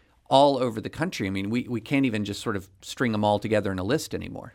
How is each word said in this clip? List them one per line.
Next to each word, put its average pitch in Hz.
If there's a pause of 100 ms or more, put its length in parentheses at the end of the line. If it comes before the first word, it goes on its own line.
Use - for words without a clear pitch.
(280)
all 139
over 120
the 131
country. 143
I -
mean, 95
we, 120
we 117
can't 135
even 107
just 98
sort 110
of 92 (140)
string 120
them 104
all 104
together 104
in 92
a 92
list 127
anymore. 90